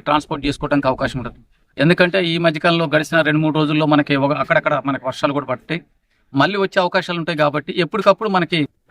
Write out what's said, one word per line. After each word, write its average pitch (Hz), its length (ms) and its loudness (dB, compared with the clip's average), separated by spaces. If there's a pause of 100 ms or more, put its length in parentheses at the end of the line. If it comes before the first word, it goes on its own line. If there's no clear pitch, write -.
ట్రాన్స్‌పోర్ట్ 151 400 -2
చేసుకోవటానికి 143 420 -2
అవకాశం 131 300 -4
ఉంటుంది. 117 200 -10 (380)
ఎందుకంటే 170 500 2
ఈ 165 180 0
మధ్యకాలంలో 165 500 2
గడిచిన 156 260 2
రెండు 151 200 2
మూడు 156 180 0
రోజుల్లో 156 280 2
మనకి 147 300 2
ఒక, 139 160 0
అక్కడక్కడ 151 420 0 (120)
మనకి 135 200 -4
వర్షాలు 143 260 -2
కూడా 139 140 -4
పడతాయి, 131 340 -6 (540)
మళ్ళీ 151 240 2
వచ్చే 196 220 0
అవకాశాలు 175 380 -2
ఉంటాయి. 165 200 -4
కాబట్టి 160 340 -2 (120)
ఎప్పటికప్పుడు 202 440 0
మనకి 175 300 0 (320)